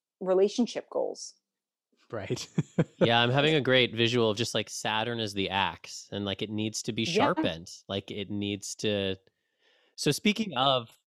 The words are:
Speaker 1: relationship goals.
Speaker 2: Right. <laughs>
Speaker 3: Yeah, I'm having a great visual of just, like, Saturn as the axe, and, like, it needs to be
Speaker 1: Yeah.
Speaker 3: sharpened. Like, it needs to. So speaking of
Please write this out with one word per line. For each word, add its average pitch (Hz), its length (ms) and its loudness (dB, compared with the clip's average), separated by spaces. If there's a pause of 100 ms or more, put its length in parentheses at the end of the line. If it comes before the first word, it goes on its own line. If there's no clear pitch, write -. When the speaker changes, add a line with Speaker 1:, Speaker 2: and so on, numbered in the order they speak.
(200)
Speaker 1:
relationship 196 680 2
goals. - 440 -6 (760)
Speaker 2:
Right. 113 420 -6
<laughs> - 40 -20 (420)
Speaker 3:
Yeah, 117 240 6
I'm 120 80 4
having 143 240 4
a 143 80 2
great 123 320 4
visual 117 360 4
of 101 60 0
just, 113 180 -2
like, 110 140 -4
Saturn 113 520 -4
as 104 120 -4
the 95 160 0
axe, 92 640 -4
and, 101 140 -4
like, 98 160 -4
it 107 80 -4
needs 107 320 -4
to 113 100 -4
be 113 120 -2
Speaker 1:
Yeah. 165 100 -2
Speaker 3:
sharpened. 185 560 0 (180)
Like, 101 220 -6
it 101 200 -8
needs 101 460 -6
to. 98 400 -2 (800)
So - 140 0
speaking 208 460 0
of 131 340 2 (240)